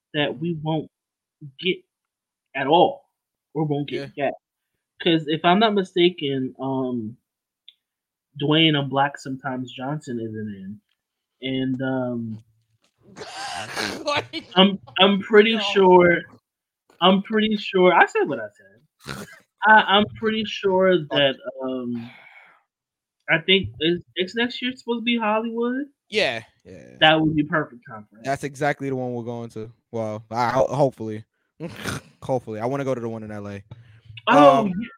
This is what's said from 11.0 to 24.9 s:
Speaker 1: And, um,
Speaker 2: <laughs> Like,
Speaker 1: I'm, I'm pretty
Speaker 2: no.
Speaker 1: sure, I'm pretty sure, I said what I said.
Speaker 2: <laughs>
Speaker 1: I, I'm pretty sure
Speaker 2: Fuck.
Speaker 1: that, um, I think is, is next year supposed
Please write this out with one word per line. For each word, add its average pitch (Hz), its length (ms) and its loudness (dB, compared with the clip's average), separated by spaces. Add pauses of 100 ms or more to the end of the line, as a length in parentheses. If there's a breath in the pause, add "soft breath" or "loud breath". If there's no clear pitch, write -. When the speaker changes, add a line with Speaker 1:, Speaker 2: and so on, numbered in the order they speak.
Speaker 1:
And, 131 400 -4
um, 123 600 -6 (720)
Speaker 2:
<laughs> - 880 -10
Like, 294 400 -6 (100)
Speaker 1:
I'm, 190 240 4 (200)
I'm 196 220 4
pretty 220 340 6
Speaker 2:
no. 214 60 -4
Speaker 1:
sure, 180 600 6 (800)
I'm 190 220 4
pretty 214 340 0
sure, 180 360 2
I 202 140 6
said 427 200 -2
what 123 120 -6
I 110 160 -10
said. - 720 -18 (140)
Speaker 2:
<laughs> - 240 -12
Speaker 1:
I, 214 160 8 (160)
I'm 208 80 4 (140)
pretty 220 260 -2
sure 185 540 2
Speaker 2:
Fuck. 147 180 -6
Speaker 1:
that, 139 180 4 (280)
um, 120 460 -6 (1200 loud breath)
I 160 100 2
think 185 300 0 (120)
is, 170 200 0 (140)
is 185 200 -6
next 240 260 -4
year 247 140 -4
supposed 233 260 -6